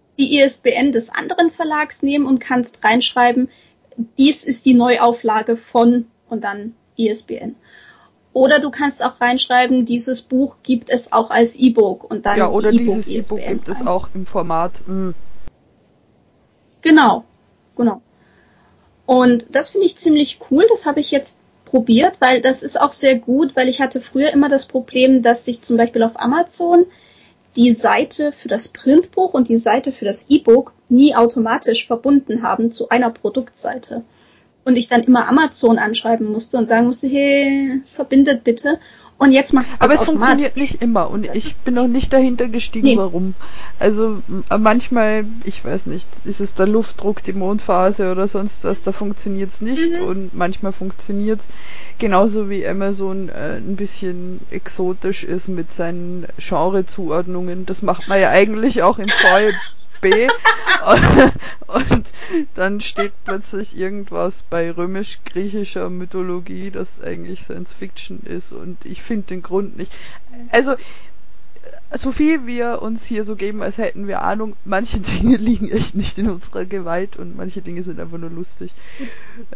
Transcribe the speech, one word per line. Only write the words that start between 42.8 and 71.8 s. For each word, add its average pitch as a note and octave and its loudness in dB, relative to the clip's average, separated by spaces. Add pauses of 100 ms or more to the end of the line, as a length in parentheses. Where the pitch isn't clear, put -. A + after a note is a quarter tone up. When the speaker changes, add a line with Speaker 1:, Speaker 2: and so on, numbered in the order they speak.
Speaker 1:
Nee. B3 6
Speaker 2:
warum. F#3 0 (460)
Also G#3+ 2 (100)
m-, F3 -2 (160)
manchmal, A3 2 (200)
ich - -2
weiß F3 -2
nicht, F3 -2 (180)
ist - -2
es G3 0
der F#3+ 2
Luftdruck, G#3 0
die F#3+ -2
Mondphase F#3+ 2
oder F#3+ 0
sonst G3+ -2
was, F#3+ 0
da F#3+ 0
funktioniert's G3 -2
nicht D#4+ 0
Speaker 1:
Mhm. F4+ -2
Speaker 2:
und F#3+ -2
manchmal F#3 0
funktioniert's. G3+ -2 (500)
Genauso G3+ 2
wie G3 -4
Amazon, G3 -2
äh, - -4
ein - -4
bisschen F3+ -4 (140)
exotisch F#3 -2
ist F3+ -4
mit E3+ -4
seinen F3 -4 (100)
Genrezuordnungen. F3+ -2
Das F#3 -4
macht F#3+ -2
man G3 2
ja F#3 4
eigentlich G#3+ 2
auch G#3 4
im G#3 -4
Voll- G3 4 (460)
B. A3 4
<laughs> A#4 -2 (480)
Und, - 4
und - 0 (420)
dann G3 -2
steht - -4 (120)
plötzlich G3+ -4
irgendwas F#3+ -4
bei E3+ -2
römisch-griechischer F#3+ -4
Mythologie, F3+ -6
das - -6
eigentlich F3 -6
Science F3+ -6
Fiction - -6
ist, - -6
und F3 -6
ich - -6
find G#3 -4
den F3+ -6
Grund F#3+ -4
nicht. - -6 (580)
Also, C4 2 (1160)